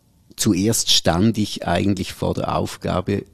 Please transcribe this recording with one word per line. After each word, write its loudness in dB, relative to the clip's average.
zuerst 0
stand 4
ich -4
eigentlich 0
vor -2
der -4
Aufgabe -2